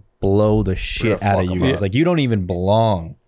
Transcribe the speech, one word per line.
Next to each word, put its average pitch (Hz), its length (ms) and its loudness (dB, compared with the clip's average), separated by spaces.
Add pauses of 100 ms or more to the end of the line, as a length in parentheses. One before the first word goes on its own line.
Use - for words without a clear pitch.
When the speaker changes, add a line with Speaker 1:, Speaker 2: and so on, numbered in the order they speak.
(200)
Speaker 1:
blow 107 420 2
the 95 120 -2
shit - 460 -4
Speaker 2:
gonna 101 120 0
Speaker 1:
out 95 80 0
of 92 60 0
Speaker 2:
fuck 92 80 -4
Speaker 1:
you 90 80 -2
Speaker 2:
'em - 60 2
Speaker 1:
guys. 131 80 0
Speaker 2:
up. - 60 -4
Speaker 1:
Like, 98 120 -2
you 151 100 2
don't 170 160 2
even 110 260 0
belong. 92 680 0 (120)